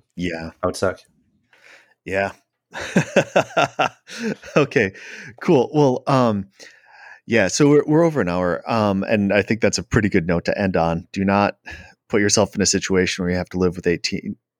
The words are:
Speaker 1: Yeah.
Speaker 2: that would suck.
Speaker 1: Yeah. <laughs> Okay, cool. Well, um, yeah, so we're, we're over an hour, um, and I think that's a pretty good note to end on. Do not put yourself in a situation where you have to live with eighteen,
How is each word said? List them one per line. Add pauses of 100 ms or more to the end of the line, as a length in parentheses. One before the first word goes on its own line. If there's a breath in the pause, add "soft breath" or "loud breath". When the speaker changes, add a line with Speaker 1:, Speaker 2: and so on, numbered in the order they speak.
(160)
Speaker 1:
Yeah. (100)
Speaker 2:
that
would
suck. (1040 soft breath)
Speaker 1:
Yeah. (400)
<laughs> (680 loud breath)
Okay, (480 loud breath)
cool.
Well,
um, (800 loud breath)
yeah,
so
we're,
we're
over
an
hour,
um,
and
I
think
that's
a
pretty
good
note
to
end
on.
Do
not (520 loud breath)
put
yourself
in
a
situation
where
you
have
to
live
with
eighteen, (240)